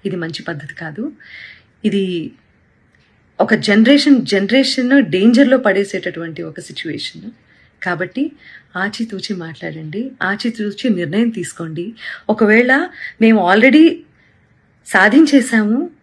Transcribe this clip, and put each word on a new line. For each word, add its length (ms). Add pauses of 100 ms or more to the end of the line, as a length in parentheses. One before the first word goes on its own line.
ఇది 100
మంచి 280
పద్ధతి 300
కాదు. 380 (720)
ఇది 460 (1080)
ఒక 140
జనరేషన్, 720
జనరేషన్ 800
డేంజర్‌లో 540
పడేసేటటువంటి 880
ఒక 160
సిచ్యువేషన్. 720 (520)
కాబట్టి 480 (440)
ఆచితూచి 600
మాట్లాడండి, 760 (100)
ఆచితూచి 680
నిర్ణయం 400
తీసుకోండి. 640 (360)
ఒకవేళ 600 (320)
మేము 320
already 420 (880)
సాధించేశాము 1040 (140)